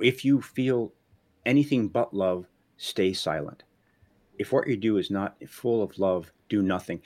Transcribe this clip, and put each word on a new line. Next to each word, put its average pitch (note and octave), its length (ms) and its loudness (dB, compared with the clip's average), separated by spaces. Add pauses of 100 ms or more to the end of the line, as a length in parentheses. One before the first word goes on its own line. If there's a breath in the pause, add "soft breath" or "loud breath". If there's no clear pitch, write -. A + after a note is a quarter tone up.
"If B2+ 240 2
you C3+ 160 4
feel B2 520 -2 (520)
anything C3 440 2
but - 240 -2
love, F#2 340 0 (300)
stay F#2+ 360 0
silent. D#2 500 -4 (720)
If - 140 -6
what - 160 2
you A#2 100 0
do G#2+ 200 2
is F#2 140 -2
not G2 260 -4 (100)
full A#2 360 -2
of F#2+ 160 -6
love, F#2 320 0 (180)
do G#2 120 2
nothing." F2+ 440 -2